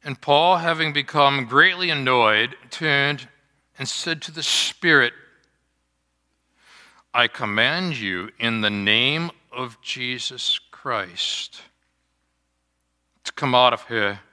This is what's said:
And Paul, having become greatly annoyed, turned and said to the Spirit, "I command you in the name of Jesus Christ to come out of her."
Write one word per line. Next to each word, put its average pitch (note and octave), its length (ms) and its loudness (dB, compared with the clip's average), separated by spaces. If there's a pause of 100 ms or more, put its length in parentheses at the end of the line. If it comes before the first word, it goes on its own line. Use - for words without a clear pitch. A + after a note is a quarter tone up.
And C#3 180 -10
Paul, D#3+ 360 4
having D#3+ 360 -2
become C#3 540 2
greatly F3 440 2
annoyed, B2+ 640 2 (140)
turned C#3+ 580 -2 (500)
and C3 100 -8
said E3 340 -6
to D#3+ 100 -14
the D#3 100 -12
Spirit, C#3+ 680 2 (2000)
"I A#2+ 140 2
command C3 680 -2
you G2 420 -6
in A2+ 240 -2
the G#2+ 80 0
name A#2+ 600 0 (220)
of B2 280 -10
Jesus B2 800 -6 (140)
Christ - 880 -8 (1600)
to - 100 -10
come C3 220 -2
out B2 180 6
of A2+ 100 -4
her." G2+ 380 -4 (120)